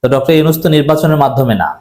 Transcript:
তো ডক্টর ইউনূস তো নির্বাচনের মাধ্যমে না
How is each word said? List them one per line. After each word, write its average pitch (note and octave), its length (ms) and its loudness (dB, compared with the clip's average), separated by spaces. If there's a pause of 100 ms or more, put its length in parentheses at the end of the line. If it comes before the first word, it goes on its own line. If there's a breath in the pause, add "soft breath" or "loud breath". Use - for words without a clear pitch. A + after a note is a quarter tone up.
তো - 60 -4
ডক্টর C3+ 240 0
ইউনূস D#3 300 2
তো F3+ 60 -2
নির্বাচনের D3+ 540 0
মাধ্যমে B2+ 320 0
না E2 140 -4 (120)